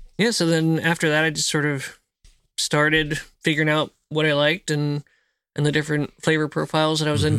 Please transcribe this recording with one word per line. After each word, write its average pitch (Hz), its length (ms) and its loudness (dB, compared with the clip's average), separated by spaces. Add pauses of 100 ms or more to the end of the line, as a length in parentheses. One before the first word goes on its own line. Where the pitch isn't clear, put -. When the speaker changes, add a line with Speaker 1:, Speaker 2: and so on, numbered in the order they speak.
(160)
Speaker 1:
Yeah, 226 140 2
so 175 160 -2
then 160 340 2
after 165 300 0
that, 156 140 2
I 160 60 0
just 156 180 -4
sort 147 180 0
of 139 320 -6 (580)
started 151 600 0 (240)
figuring 156 260 0
out 151 240 0 (160)
what 151 180 0
I 151 80 2
liked 151 360 0
and, 147 340 -2 (500)
and 147 100 0
the 147 80 2
different 151 400 -2 (100)
flavor 156 260 0
profiles 156 520 0
that 151 80 0
I 151 40 0
was 147 120 0
Speaker 2:
Mm-hmm. 156 140 2